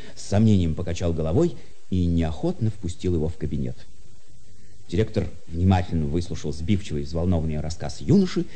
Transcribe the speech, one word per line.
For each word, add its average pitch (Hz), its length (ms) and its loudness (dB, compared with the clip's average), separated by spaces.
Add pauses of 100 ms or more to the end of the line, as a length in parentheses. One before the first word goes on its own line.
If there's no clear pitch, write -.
(160)
с - 80 -6
сомнением 98 500 6
покачал 82 400 -2
головой 92 420 2 (340)
и 92 160 2
неохотно 85 640 0
впустил 90 460 -2
его 78 140 2
в - 60 -4
кабинет. 71 400 -2 (1120)
Директор 90 400 0 (200)
внимательно 87 580 2
выслушал 78 480 -2
сбивчивый, 80 500 0
взволнованный 80 560 0
рассказ 76 400 -4
юноши 180 460 2 (100)